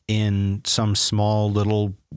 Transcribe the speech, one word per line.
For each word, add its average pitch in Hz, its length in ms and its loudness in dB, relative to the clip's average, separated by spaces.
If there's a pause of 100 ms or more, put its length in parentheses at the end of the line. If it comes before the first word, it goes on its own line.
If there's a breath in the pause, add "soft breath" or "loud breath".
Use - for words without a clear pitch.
in 101 580 0
some 107 300 0
small 107 560 0
little 104 420 0 (240)